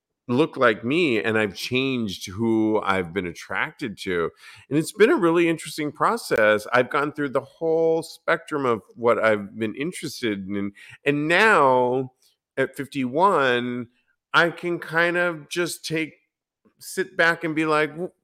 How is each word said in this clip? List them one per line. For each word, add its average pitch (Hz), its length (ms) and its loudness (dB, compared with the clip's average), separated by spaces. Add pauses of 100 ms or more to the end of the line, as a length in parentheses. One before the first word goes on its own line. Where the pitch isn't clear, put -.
(280)
look 127 280 2
like 117 280 2
me, 135 360 0
and 110 200 0
I've 107 160 -2
changed 123 720 -4
who 110 560 2
I've 92 300 -2
been 92 120 -2
attracted 104 720 -8
to. 85 300 -2 (400)
And 139 80 -2
it's 156 140 -2
been 214 180 4
a 339 60 4
really 170 340 2
interesting 156 420 -6
process. 120 800 2
I've 123 200 2
gone 147 220 -2
through 143 160 -4
the 127 120 -2
whole 165 640 0
spectrum - 600 -4
of 117 200 0 (100)
what 113 240 2
I've 104 400 0
been 110 160 -4
interested 123 760 -6
in. 101 260 -4 (300)
And 147 240 0
now 135 840 4 (460)
at 135 180 -2
fifty-one, 127 1120 0 (440)
I 160 200 4
can 175 260 -6
kind 170 400 0
of 170 320 -2
just 170 340 -4
take, 160 300 -6 (640)
sit - 400 -8
back 170 260 2
and 160 120 -4
be 160 100 0
like, 151 320 0
"Wh-, 175 160 -10 (100)